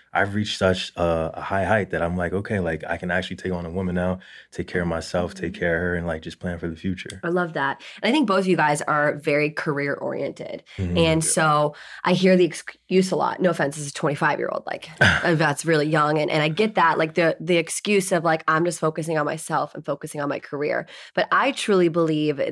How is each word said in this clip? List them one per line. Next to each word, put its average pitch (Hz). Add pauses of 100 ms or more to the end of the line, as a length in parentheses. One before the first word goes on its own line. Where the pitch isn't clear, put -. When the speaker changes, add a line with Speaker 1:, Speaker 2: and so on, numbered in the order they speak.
(140)
Speaker 1:
I've 98
reached 107
such 92
a, 82
a 85
high 98
height 98
that 82
I'm 85
like, 87
"Okay, 104
like, 82
I 85
can 90
actually 92
take 92
on 87
a 82
woman 90
now, 90 (320)
take 87
care 90
of 87
myself, 85
take 90
Speaker 2:
Mm-hmm. -
Speaker 1:
care 85
of 82
her, 90
and, 85
like, 80
just 85
plan 87
for 85
the 80
future." 95
Speaker 2:
I 170
love 175
that. 139 (220)
And 208
I -
think 302
both 196
of 185
you 180
guys 151
are 147
very 151 (420)
career-oriented. - (140)
Speaker 1:
Mm-hmm. 98
Speaker 2:
And 160
Speaker 3:
Yeah. 156
Speaker 2:
so 151 (280)
I 180
hear 185
the 180
excuse 185
a 165
lot. -
No 180
offense, 151
this 151
is 143
a -
twenty-five-year-old. -
Like, -
Speaker 1:
<laughs> -
Speaker 2:
uh, -
that's 151
really 156
young. 151
And, 151
and 156
I 156
get 214
that, 165
like, 156
the, 165
the 170
excuse 185
of, 170
like, 165
"I'm 160
just 175
focusing 160
on 147
myself 147
and 151
focusing 151
on 143
my 143
career." - (280)
But 180
I 220
truly 185
believe 156 (140)